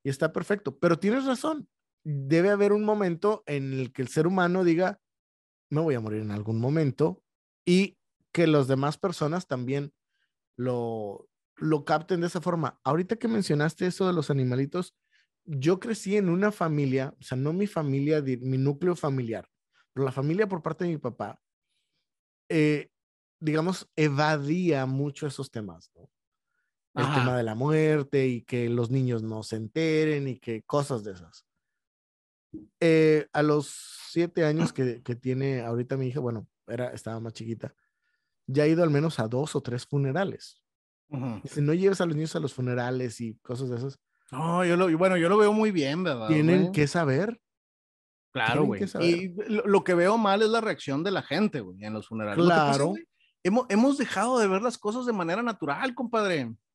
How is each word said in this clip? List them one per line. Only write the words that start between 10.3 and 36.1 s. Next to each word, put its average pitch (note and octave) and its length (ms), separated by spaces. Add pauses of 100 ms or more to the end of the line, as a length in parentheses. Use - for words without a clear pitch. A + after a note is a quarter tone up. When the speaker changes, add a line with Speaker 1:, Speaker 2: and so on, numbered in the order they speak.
Speaker 1:
lo, A#2 720 (280)
lo D3+ 300
capten D#3+ 360
de E3+ 60
esa E3+ 140
forma. E3 420
Ahorita F3 320
que A3 140
mencionaste F3+ 580
eso F#3 180
de F#3 80
los D#3 160
animalitos, C#3 640 (520)
yo D#3 340
crecí G#3 380
en G3+ 120
una F#3+ 220
familia, C#3 680
o - 40
sea, B2+ 140
no C#3+ 160
mi G3 140
familia, D3 540
di-, C3 160
mi C3 200
núcleo D3 400
familiar, A#2+ 500 (460)
pero C3 120
la C3 60
familia D#3+ 360
por F#3 140
parte D#3+ 220
de F3 80
mi D#3 60
papá, A2 420 (1080)
eh, D3+ 400 (500)
digamos, D#3 560
evadía D3+ 920
mucho C#3 400
esos C#3 260
temas, G2 440
¿no? - 140 (840)
El D3 100
Speaker 2:
Ajá. D3 160
Speaker 1:
tema B2 160
de A#2+ 60
la A2 120
muerte D3 720
y B2 160
que A#2+ 260
los A#2+ 220
niños B2 320
no A2 200
se - 120
enteren D#3 720
y B2 120
que A2+ 240
cosas C#3 420
de G2+ 80
esas. F2 320 (1300)
Eh, D#3+ 540
a D3+ 80
los D3 260 (440)
siete E3+ 340
años D#3 280
que, B2 280
que B2 140
tiene C3 460
ahorita A#2+ 360
mi C3+ 100
hija, B2+ 120